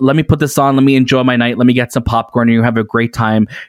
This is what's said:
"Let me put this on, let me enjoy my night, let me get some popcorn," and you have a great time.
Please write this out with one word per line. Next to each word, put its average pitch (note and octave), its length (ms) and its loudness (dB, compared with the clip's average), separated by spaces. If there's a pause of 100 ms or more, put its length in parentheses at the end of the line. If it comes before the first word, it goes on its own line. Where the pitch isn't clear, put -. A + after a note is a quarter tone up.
"Let C3+ 120 2
me D#3 80 2
put D3+ 180 0
this D3 180 -2
on, C#3 180 2
let C3+ 80 2
me C#3 100 4
enjoy C3 280 0
my B2+ 140 0
night, A#2+ 200 -2
let B2 100 2
me B2 60 4
get B2 180 -2
some B2 120 -4
popcorn," A#2 480 -2
and A#2 40 2
you A2+ 80 2
have A#2 140 0
a A2 80 -2
great A#2 300 -4
time. A2 340 0 (200)